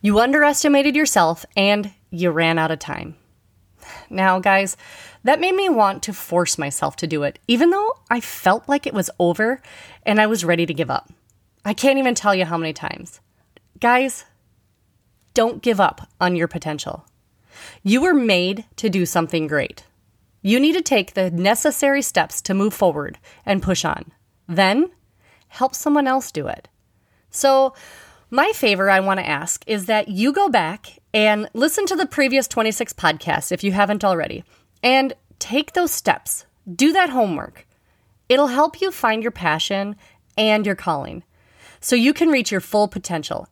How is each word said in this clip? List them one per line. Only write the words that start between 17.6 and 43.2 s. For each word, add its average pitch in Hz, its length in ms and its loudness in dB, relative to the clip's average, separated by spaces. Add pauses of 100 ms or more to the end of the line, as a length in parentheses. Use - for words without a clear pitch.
You 226 200 2
were 359 120 2
made 202 520 0 (100)
to 220 140 -2
do 185 160 0
something 165 420 -2
great. - 360 -4 (580)
You 220 180 2
need 302 140 4
to 359 80 0
take 214 340 -2
the 185 160 0
necessary 277 720 0
steps - 400 -4
to 196 100 -4
move 202 200 0
forward 147 440 -2 (300)
and 196 160 0
push 185 200 0
on. - 280 -6 (360)
Then, 196 440 2 (560)
help - 260 -2
someone 294 320 0
else 262 260 -2
do 147 160 -8
it. - 200 -10 (640)
So, 269 420 2 (560)
my 233 240 2
favor 196 360 0
I 190 100 4
want 190 200 0
to - 80 -6
ask 151 380 -6
is 202 220 -6
that 214 200 -2
you 214 240 0
go 392 160 2
back 196 520 -2 (140)
and 214 400 2
listen 311 320 0
to 370 100 -2
the 349 100 -2
previous 269 420 0
twenty-six 220 460 -4
podcasts 160 580 -2
if 180 120 -6
you 196 80 0
haven't 202 320 0
already, 170 400 -2 (400)
and 269 300 2 (260)
take 285 320 -4
those 359 200 0
steps. - 540 -4 (260)
Do 262 200 2
that 359 180 2
homework. 214 560 -4 (640)
It'll 269 180 4
help 294 340 0
you 381 100 -2
find 220 320 -2
your 233 80 -4
passion 196 640 -4 (420)
and 214 280 2
your 196 100 0
calling 165 480 -6 (560)
so - 160 0
you 247 180 4
can 330 160 2
reach 269 220 0
your 190 100 -2
full 208 260 0
potential. - 640 -8